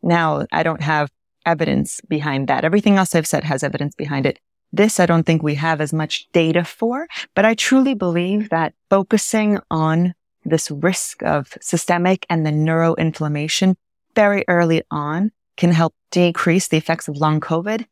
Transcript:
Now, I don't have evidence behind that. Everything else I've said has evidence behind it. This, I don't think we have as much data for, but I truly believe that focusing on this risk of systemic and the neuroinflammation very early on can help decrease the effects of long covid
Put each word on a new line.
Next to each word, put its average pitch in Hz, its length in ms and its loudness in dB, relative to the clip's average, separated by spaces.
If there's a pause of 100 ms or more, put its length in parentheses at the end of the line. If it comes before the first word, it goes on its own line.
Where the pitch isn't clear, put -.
Now, 160 500 0
I 160 100 0
don't 160 200 -2
have 147 280 0 (360)
evidence 151 640 -2
behind 147 400 -4
that. 131 160 0
Everything 202 320 4
else 190 180 0
I've 160 120 2
said 147 180 -2
has 151 180 -2
evidence 143 320 -4
behind 143 320 -4
it. - 120 -2 (340)
This, 208 280 2
I 180 60 6
don't 170 180 4
think 160 180 2
we 147 140 -2
have 156 240 -2
as 151 120 -2
much 156 400 -6
data 165 320 2
for, 247 420 -4 (280)
but 202 100 2
I 226 100 4
truly 262 400 2
believe 185 560 -2
that 165 240 -2 (140)
focusing 208 680 2 (120)
on 160 440 0 (300)
this 160 260 -2
risk 156 520 -4
of 147 380 -2
systemic 180 720 0
and 160 160 0
the 151 40 0
neuroinflammation 156 1200 0 (400)
very 202 340 2
early 170 420 2
on 156 420 -4 (240)
can 175 160 4
help 165 220 2 (160)
decrease 175 580 2
the 160 80 0
effects 165 320 -4
of 147 80 -8
long 151 240 0
covid 202 520 -4